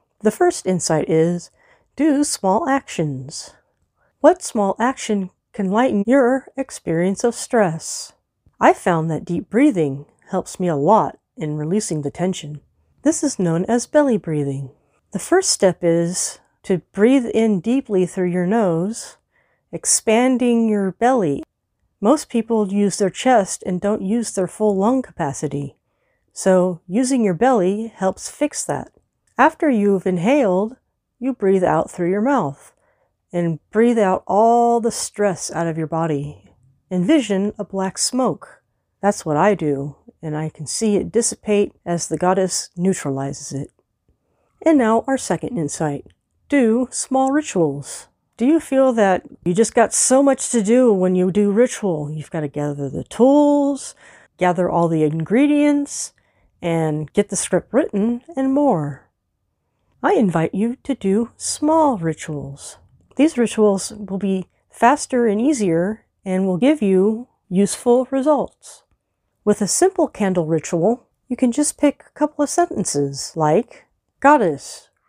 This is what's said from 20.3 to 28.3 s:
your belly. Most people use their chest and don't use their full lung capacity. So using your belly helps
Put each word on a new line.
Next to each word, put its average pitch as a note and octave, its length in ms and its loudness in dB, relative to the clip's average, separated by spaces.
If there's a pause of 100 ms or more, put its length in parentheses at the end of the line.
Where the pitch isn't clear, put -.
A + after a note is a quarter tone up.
your G3+ 240 0
belly. A3+ 500 0 (580)
Most C4+ 280 2
people A3+ 440 -2
use G3+ 260 0
their F#3+ 120 2
chest A3+ 560 0
and F3+ 140 -4
don't G#3 220 -2
use G#3 300 -2
their F#3 140 -2
full G#3 300 0
lung A#3 260 0
capacity. C#3+ 760 -6 (540)
So F#3 540 0
using B3 380 0
your F#3+ 100 2
belly A3 540 0
helps - 420 -6